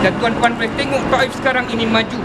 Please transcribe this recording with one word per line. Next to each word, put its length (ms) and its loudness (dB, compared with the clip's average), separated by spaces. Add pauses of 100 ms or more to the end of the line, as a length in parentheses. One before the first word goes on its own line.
Dan 160 4
tuan-tuan 320 2
boleh 240 -2
tengok 320 0
Taif 220 2 (100)
sekarang 320 0
ini 160 0
maju. 340 0